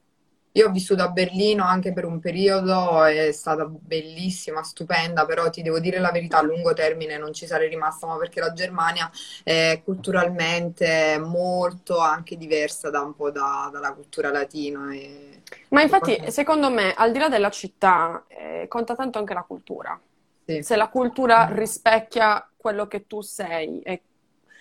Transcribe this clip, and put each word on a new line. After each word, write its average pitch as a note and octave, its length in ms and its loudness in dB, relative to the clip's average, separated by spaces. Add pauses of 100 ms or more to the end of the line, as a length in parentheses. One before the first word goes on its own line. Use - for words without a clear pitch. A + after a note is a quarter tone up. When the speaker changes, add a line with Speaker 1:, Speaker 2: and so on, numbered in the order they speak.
(580)
Speaker 1:
Io G#3+ 80 8
ho G3+ 60 0
vissuto F#3 320 0
a F3 40 0
Berlino F#3 560 2
anche F#3 280 2
per F3 120 -4
un E3 140 -6
periodo, F#3 840 2
è D#3 280 4
stata D#3 320 -4
bellissima, D#3+ 1000 -6
stupenda, E3 600 -2
però D#3+ 260 0
ti E3 120 -8
devo E3 160 0
dire F#3 220 -2
la F3 100 2
verità, E3+ 280 0
a D#3 40 8
lungo E3 300 0
termine D#3+ 440 -2
non D3+ 160 -8
ci - 140 -12
sarei D#3+ 220 0
rimasta, D#3+ 400 -6
ma D#3+ 80 -6
perché E3+ 240 -6
la E3 120 -2
Germania E3+ 560 -4 (360)
è D#3+ 400 2
culturalmente E3+ 1300 0
molto F3 800 -2
anche E3 380 0
diversa D#3 540 -2
da D3 120 -2
un D3 120 -10
po' D3 160 -4
da, C#3 420 -4
dalla C#3+ 200 -6
cultura D3 380 -6
latina C#3+ 600 -6
e C#3+ 500 -18 (260)
Speaker 2:
Ma C#4+ 120 6
Speaker 1:
e D#4 40 8
Speaker 2:
infatti, D4 320 4
Speaker 1:
poi E3 160 -6
Speaker 2:
secondo C#4+ 380 2
me, G#3 220 2
al A3+ 200 4
di B3 60 -2
là D4+ 100 2
della G#3 220 2
città, E3+ 760 2
eh, E3 420 -10
conta A#3 280 -4
tanto B3+ 220 -6
anche G3 160 -6
la F3+ 80 -4
cultura. - 560 -12 (460)
Speaker 1:
Sì. D#3 180 -6
Speaker 2:
Se A3+ 140 0
la G#3+ 120 2
cultura A#3+ 600 4
Speaker 1:
Mm. G3+ 60 -6
Speaker 2:
rispecchia A3 1000 2
quello G#3 320 -4
che G3+ 180 -10
tu G#3+ 140 -10
sei, E3 600 -6
e F#3 200 -8 (580)